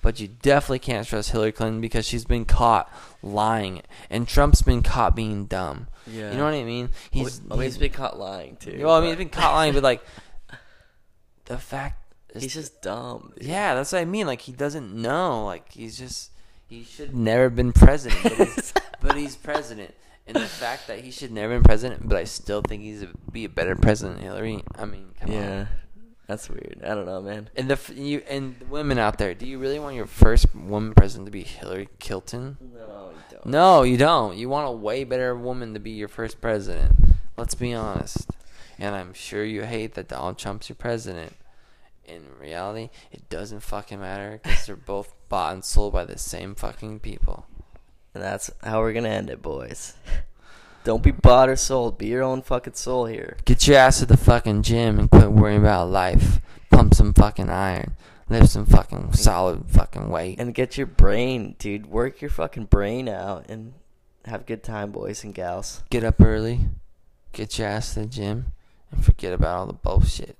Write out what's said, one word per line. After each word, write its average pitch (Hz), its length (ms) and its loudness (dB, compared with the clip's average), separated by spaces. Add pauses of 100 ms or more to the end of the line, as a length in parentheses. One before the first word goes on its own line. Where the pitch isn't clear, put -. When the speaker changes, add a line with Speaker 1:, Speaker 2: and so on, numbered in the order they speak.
Speaker 1:
but 113 180 0
you 104 80 -10
definitely 135 520 0
can't 117 280 -6
trust 107 240 -6
Hillary 110 200 0
Clinton 110 300 -6
because 113 260 -4
she's 117 180 -6
been 117 200 -2
caught 113 460 2 (300)
lying, 104 640 -4 (260)
and 117 180 -6
Trump's 143 360 4
been 120 180 2
caught 113 340 2
being 107 300 -6
dumb. 92 420 -8 (200)
Speaker 2:
Yeah. 110 240 -12
Speaker 1:
You 117 60 -6
know 143 80 -2
what 151 100 -2
I 131 80 -6
mean? 120 260 -8 (240)
Speaker 2:
Well, 131 120 -2
Speaker 1:
He's, 120 140 -12
Speaker 2:
I 98 140 -14
mean, 131 80 0
he's 127 140 -6
Speaker 1:
he's - 20 -12
Speaker 2:
been - 140 0
caught - 280 -6
lying, 95 380 -14
too, - 260 -14
Speaker 1:
Well, 160 120 4
I 160 60 6
mean, - 20 2
Speaker 2:
but 170 60 0
Speaker 1:
he's 165 100 -6
been 175 100 -8
caught 156 240 0
lying, 151 200 2
but, 139 100 2
like, 127 200 0 (460)
Speaker 2:
<laughs> - 960 -20
Speaker 1:
the 123 120 -10
fact - 560 -10 (200)
is 120 100 -12
Speaker 2:
He's 131 100 -10
just 156 280 -14
dumb, 123 560 -12
dude. 127 100 -14
Speaker 1:
Yeah, 180 280 -2
that's 139 160 -4
what 185 80 -2
I 170 60 -4
mean. 196 200 -4
Like, 127 160 -6
he 131 100 -20
doesn't 139 420 -8
know. 120 520 -4
Like, 87 260 -12
he's 113 260 -18
just, 127 340 -16 (360)
he 117 160 -20
should 139 320 -12
never 120 340 2
been 123 220 -2
president, 131 520 6
but - 240 2
he's, - 260 -10 (140)
Speaker 2:
<laughs> - 140 -12
Speaker 1:
but - 140 0
he's 143 200 -10
president. 131 580 -10 (340)
And 113 100 -14
the 233 100 -2
fact 127 400 -12
that 110 140 -14
he 127 100 -20
should 127 200 -16
never 110 240 -6
been 123 80 2
president, - 440 4
but 98 100 0
I 85 60 -4
still - 380 -10
think 107 220 -8
he's 104 200 -14
a, 90 60 -16 (220)
be 113 140 -12
a - 40 -12
better 90 260 -6
president 107 420 -2
than 95 100 -14
Hillary. 104 360 -12 (120)
I - 100 -14
mean, 95 240 -12 (100)
come - 120 -4
on. 107 40 -6
Speaker 2:
Yeah. 101 300 -8 (640)
That's - 220 -12
weird. - 360 -12
I 78 100 -8
don't 101 100 -8
know, 92 160 -10
man. 104 360 -14
Speaker 1:
And 131 120 -6
the 139 40 0
f-, - 200 -8
you 143 360 -8
and 135 280 -10
the 120 80 -18
women 143 320 -6
out 110 200 -2
there, 95 160 -4
do 120 120 -12
you 131 140 -12
really 135 200 -6
want 143 180 -12
your 110 80 -8
first - 500 6
woman 107 380 -6
president 98 320 6
to 104 60 -16
be 95 120 -12
Hillary 95 460 -14 (100)
Clinton? 123 640 -10
Speaker 2:
No, 110 480 -20
you - 80 -20 (140)
don't. - 140 -20
Speaker 1:
No, 156 380 6
you 127 140 2
don't. 127 400 2
You 117 100 -10
want 143 220 -4
a - 20 -6
way 113 320 -6
better 127 320 -4
woman 120 380 -10
to 107 80 -12
be 110 100 -12
your 107 160 -10
first 113 320 -12
president. 101 540 2 (420)
Let's - 200 -6
be 120 180 -4
honest. 110 560 -8 (500)
And 101 160 -8
I'm 92 180 -12
sure - 300 -10
you 107 200 -8
hate 110 320 -10
that 95 120 -12
Donald 65 300 -10
Trump's - 320 -12
your - 80 -18
president. 95 580 -10 (680)
In 82 180 -20 (160)
reality, 95 520 -12 (200)
it - 180 -20
doesn't 104 320 -12
fucking 101 380 -10
matter 101 440 -12
'cause - 240 2
they're 101 100 -12
both 101 360 -10 (140)
bought 90 260 -4
and 95 120 -14
sold 104 260 2
by 90 140 -4
the - 120 -16
same 92 380 -12
fucking 107 460 -12
people. - 440 -4 (680)
Speaker 2:
And 95 100 -12
that's 98 260 -8 (140)
how 110 160 -2
we're 110 140 -2
gonna 117 160 -4
end 101 200 -6
it, 64 120 -14
boys. 65 540 -12 (880)
Don't 113 200 -2
be - 80 6
bought 131 380 8
or 127 60 0
sold. 123 420 -2
Be 101 100 -8
your 127 160 -2
own 131 180 -4
fucking 127 320 -6
soul 127 320 -4
here. - 400 -12
Speaker 1:
Get - 220 4
your 143 100 10
ass 131 220 8
to 131 60 0
the - 120 8
fucking 113 460 4
gym 113 360 2
and - 120 4
quit 104 200 10
worrying 104 300 6
about 92 280 4
life. 92 520 4 (300)
Pump - 220 10
some 107 200 6
fucking 104 360 4
iron. 92 460 -4 (340)
Lift 113 200 8
some 107 160 0
fucking - 320 6
Speaker 2:
And - 180 -4
Speaker 1:
solid 90 520 2
fucking - 420 4
weight. 87 300 -6
Speaker 2:
and 120 160 -6
get 127 220 -4
your 139 100 -6
brain, 107 720 4
dude. 104 280 -8
Work 117 340 -6
your 147 100 -10
fucking 101 340 -6
brain 107 440 0
out 95 400 -10
and 113 240 -16 (520)
have 113 160 -12
a - 40 -18
good 110 180 -12
time, 104 280 -8
boys - 320 -12
and 104 120 -16
gals. 90 540 -10
Speaker 1:
Get 117 140 -2
up 113 180 4
early. 110 400 4 (720)
Get - 260 -8
your 110 80 -4
ass 107 260 -6
to 107 80 -6
the 107 60 -6
gym 110 460 -8 (380)
and 131 140 0
forget - 280 4
about 90 260 -2
all 92 80 -6
the - 60 -10
bullshit. - 680 0